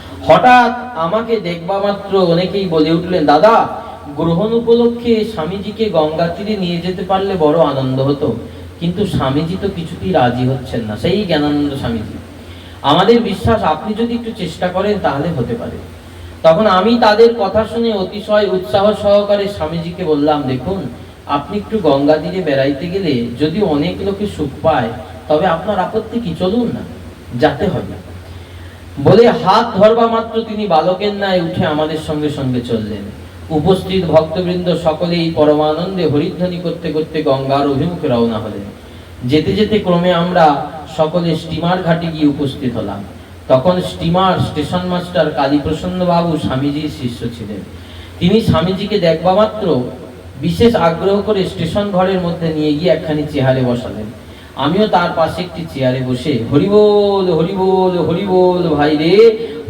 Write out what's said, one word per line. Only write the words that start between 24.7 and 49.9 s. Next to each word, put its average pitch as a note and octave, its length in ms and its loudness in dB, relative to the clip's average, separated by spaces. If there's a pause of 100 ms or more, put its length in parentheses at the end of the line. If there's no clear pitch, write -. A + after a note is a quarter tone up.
তবে D#3 200 2
আপনার G3 320 -2
আপত্তি A3 400 -4
কি? E3 200 -4
চলুন G3+ 340 0
না, A#2 60 -6 (560)
যেতে C#3+ 320 0
হবে।" G2+ 440 -6 (880)
বলে G3 300 8
হাত G#3 480 2
ধরবা A3+ 300 6
মাত্র A3+ 360 -2
তিনি G#3 240 -6
বালকের F#3 460 2
ন্যায় G3 280 0
উঠে D#3+ 240 -2
আমাদের D#3 320 -2 (100)
সঙ্গে D3+ 220 -2
সঙ্গে C3 320 -2
চললেন। G#2 600 -6 (280)
উপস্থিত F#3 560 0
ভক্তবৃন্দ F3 800 0
সকলেই E3 520 0
পরমানন্দে D#3 720 2
হরিধ্বনি F3 500 -2
করতে E3+ 340 -6
করতে D#3 320 -2
গঙ্গার C#3 440 0
অভিমুখে D3+ 400 -2
রওনা A#2 300 0
হলেন। G#2 260 -8 (640)
যেতে D#3 240 2
যেতে G#3 260 2
ক্রমে F3+ 340 2
আমরা E3+ 520 2 (320)
সকলে E3 380 0
স্টিমার F3+ 480 -2
ঘাটে E3 240 0
গিয়ে D#3 200 0
উপস্থিত C3 500 -4
হলাম। G2+ 260 -6 (440)
তখন F3 340 2
স্টিমার F3 580 0
স্টেশন D#3 480 -2
মাস্টার F3 440 -2
কালীপ্রসন্ন D#3 760 -2
বাবু E3+ 320 2
স্বামীজির C#3+ 520 -2 (120)
শিষ্য B2 180 -6
ছিলেন। G#2 380 -8 (640)
তিনি G#3 220 4
স্বামীজিকে F#3+ 580 0
দেখবা E3+ 340 2
মাত্র G3 480 2 (600)